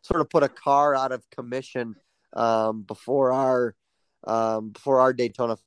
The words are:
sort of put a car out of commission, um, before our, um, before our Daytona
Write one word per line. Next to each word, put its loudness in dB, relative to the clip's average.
sort -2
of -2
put 2
a -2
car 2
out -2
of -10
commission, -10
um, 0
before -2
our, 0
um, -2
before 0
our 4
Daytona -4